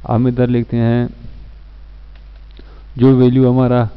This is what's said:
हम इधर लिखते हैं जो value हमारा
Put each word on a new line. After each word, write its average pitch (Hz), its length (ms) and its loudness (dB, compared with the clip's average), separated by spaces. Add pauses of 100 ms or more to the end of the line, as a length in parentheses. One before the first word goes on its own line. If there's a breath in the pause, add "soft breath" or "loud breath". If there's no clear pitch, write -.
हम 117 200 0
इधर 123 180 0
लिखते 120 300 -2
हैं 117 320 0 (1900 soft breath)
जो 131 180 4
value 127 360 4
हमारा 123 440 0